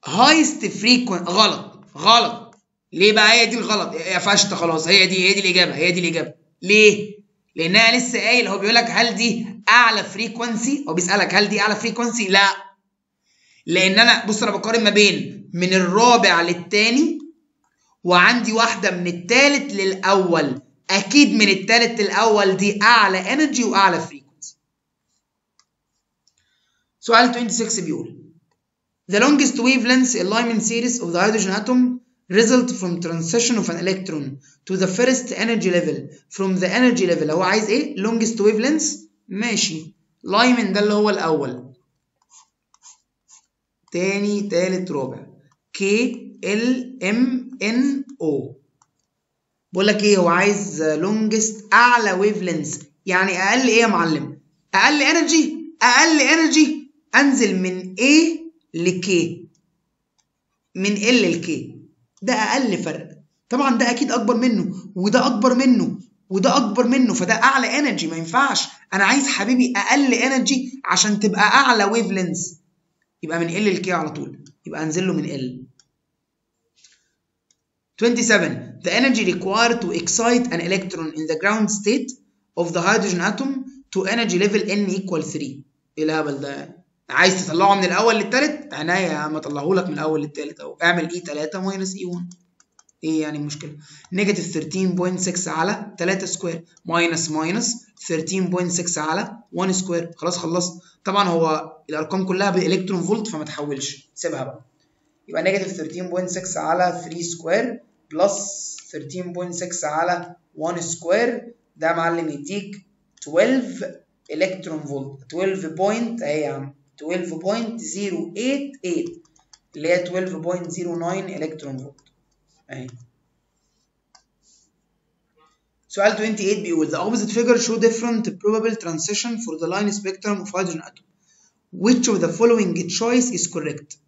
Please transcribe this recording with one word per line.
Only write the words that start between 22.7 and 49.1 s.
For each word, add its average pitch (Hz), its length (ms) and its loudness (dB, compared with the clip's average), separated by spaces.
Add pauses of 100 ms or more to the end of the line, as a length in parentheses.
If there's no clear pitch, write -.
أعلى 208 360 6
انرجي 254 460 0
وأعلى 190 360 4
frequency. - 560 -16 (2500)
سؤال 240 340 4
twenty-six 220 460 -2
بيقول: - 440 -8 (880)
The 208 80 4
longest 269 340 4
wavelength 254 600 2
alignment 214 480 0
series 233 380 -2
of 170 120 -6
the 175 80 0
hydrogen 196 400 2
atom 247 400 2 (300)
result 226 400 4 (100)
from 175 200 -4
transition 170 580 -2
of 185 120 -2
an 170 140 -6
electron 185 400 -4 (420)
to 185 100 -4
the 180 100 0 (120)
first 254 340 2
energy 196 380 -2
level 160 280 0 (380)
from 190 140 -2 (120)
the 185 60 0
energy 240 380 2
level. 156 240 0
هو 170 120 0
عايز 202 280 0
إيه؟ 262 260 0
Longest 220 420 -2
wavelength؟ 220 600 2 (300)
ماشي. 190 640 -4 (320)
Lyman 220 460 2
ده 208 80 0
اللي 208 140 2
هو 214 160 2
الأول. 139 600 -4 (2250)
تاني، 202 480 0
تالت، 185 500 -2
رابع. 127 360 -8 (460)
كي 220 600 0 (120)
ال 226 600 -2
ام 247 460 0 (120)
ان 254 420 0 (160)
او. - 400 -4 (1120)